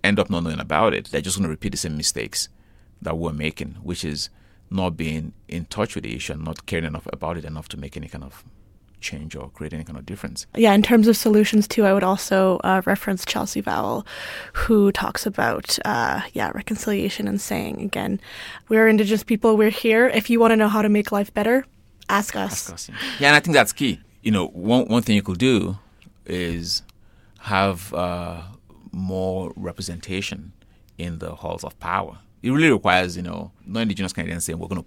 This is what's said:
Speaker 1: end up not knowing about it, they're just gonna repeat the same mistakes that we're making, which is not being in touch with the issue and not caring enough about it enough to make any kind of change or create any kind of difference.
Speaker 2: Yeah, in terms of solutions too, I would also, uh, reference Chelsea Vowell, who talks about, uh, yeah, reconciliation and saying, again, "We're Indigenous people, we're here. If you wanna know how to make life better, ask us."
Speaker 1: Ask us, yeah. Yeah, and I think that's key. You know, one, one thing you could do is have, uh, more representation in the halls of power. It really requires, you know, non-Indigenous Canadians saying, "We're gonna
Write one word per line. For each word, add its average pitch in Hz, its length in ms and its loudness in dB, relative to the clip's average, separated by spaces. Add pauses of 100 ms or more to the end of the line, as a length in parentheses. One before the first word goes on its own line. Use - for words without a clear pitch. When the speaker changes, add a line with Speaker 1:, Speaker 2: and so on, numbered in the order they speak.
Speaker 1:
end 101 160 2
up 98 100 2
not 85 140 0
knowing 78 260 -4
about 90 260 4
it, - 160 -4
they're - 180 -2
just 92 80 -2
gonna 95 200 0
repeat - 160 -6
the 76 60 -6
same 78 180 -4
mistakes - 520 -4 (520)
that 80 160 -6
we're 82 160 -4
making, 76 400 -6 (100)
which 85 220 -8
is 73 260 -6 (400)
not 92 260 -2
being 78 360 -4 (160)
in 82 180 -8
touch - 280 -4
with - 100 -8
the 55 120 -8
issue - 160 -8
and 76 120 -8
not 80 220 -10
caring 82 200 -4
enough 76 260 -8
about 82 240 -6
it 78 80 -10
enough 78 240 -10
to - 80 -12
make - 200 -12
any 76 120 -12
kind 73 160 -12
of - 200 -20 (560)
change 78 360 -10
or 65 140 -12
create 76 220 -10
any 80 120 -8
kind 80 140 -12
of - 80 -14
difference. - 400 -10 (100)
Speaker 2:
Yeah, 220 180 6
in 208 80 6
terms 220 260 6
of 220 80 6
solutions 214 520 4
too, 220 160 2
I 190 80 6
would 196 120 2
also, 190 580 2
uh, 185 220 2
reference 190 400 -2
Chelsea 196 360 -4
Vowell, 113 460 -4 (540)
who 202 320 6
talks - 340 -4
about, - 580 -2
uh, 120 380 0 (100)
yeah, - 220 -2
reconciliation 208 720 -4
and 202 120 -2
saying, - 420 -6
again, 196 380 -4 (480)
"We're 220 200 6
Indigenous 214 360 4
people, 220 320 4
we're 214 280 4
here. 233 240 6 (120)
If - 100 -6
you 233 100 6
wanna 226 160 8
know 214 200 6
how 214 60 4
to 214 60 4
make 208 300 4
life 202 160 -2
better, 233 320 2 (420)
ask 202 280 0
us." - 340 -4
Speaker 1:
Ask - 40 -14
us, - 140 -14
yeah. - 60 -16 (260)
Yeah, 143 80 6
and 147 80 10
I 147 40 8
think 160 140 0
that's 120 180 6
key. 117 260 -2 (240)
You 113 80 2
know, 98 160 4 (240)
one, 123 160 6
one 117 160 2
thing 107 140 4
you 98 120 2
could 92 140 0 (100)
do 95 260 2 (460)
is 85 580 -4 (580)
have, 95 520 0
uh, 87 500 -4 (500)
more 92 640 -4
representation 92 960 -8 (440)
in 85 220 -8
the 82 160 -10
halls 85 300 -6
of - 160 -8
power. 87 380 -2 (220)
It 123 120 0
really 151 180 6
requires, 92 460 4
you 90 60 -8
know, 87 280 -8 (160)
non-Indigenous 95 460 -2
Canadians 85 320 -6
saying, 82 160 -6
"We're 87 80 -8
gonna 90 180 -6